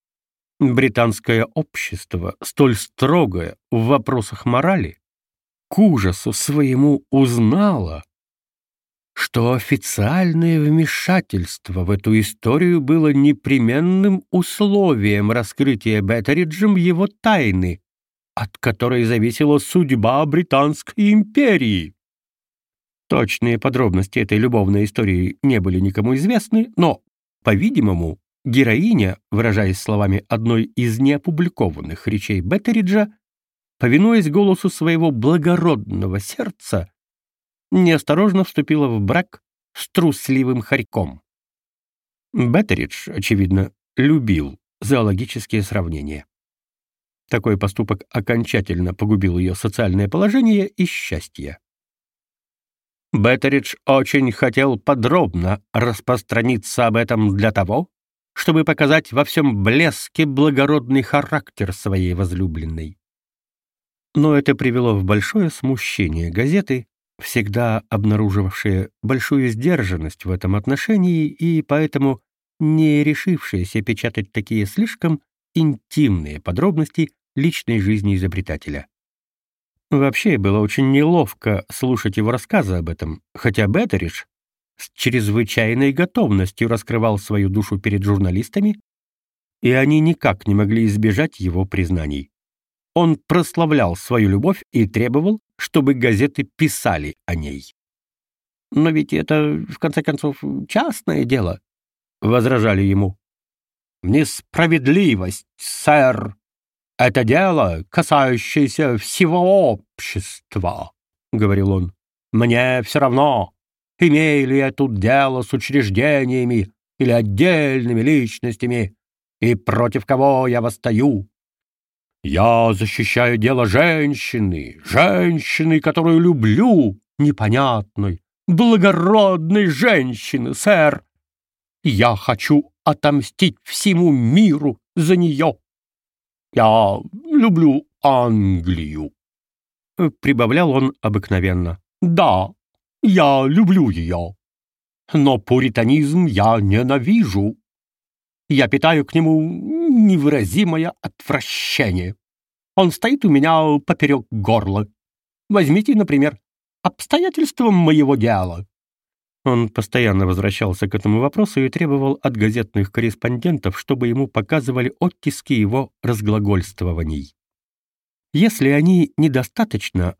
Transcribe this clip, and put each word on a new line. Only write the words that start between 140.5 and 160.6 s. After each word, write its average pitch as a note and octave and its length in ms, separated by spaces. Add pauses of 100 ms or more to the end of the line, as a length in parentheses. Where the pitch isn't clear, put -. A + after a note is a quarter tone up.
он C3+ 300
обыкновенно. F#2 800 (220)
«Да, E3 480 (520)
я D3 440
люблю E3+ 440
ее. E2+ 440 (800)
Но C#3 260
пуританизм C3+ 880
я A2 340
ненавижу. A#2 960 (920)
Я C3+ 180
питаю D3 380
к - 100
нему E3 640 (100)
невыразимое D#3+ 1120
отвращение. - 1120 (640)
Он F#3 160
стоит C#4 320
у G3 40
меня D#3 560
поперек C#3 460
горла. G#2 560 (640)
Возьмите, G3+ 460
например, D3 440 (440)
обстоятельства D4+ 880
моего D#3 460
дела». F#2+ 500 (800)
Он A#2+ 240
постоянно G#2 580
возвращался G2 640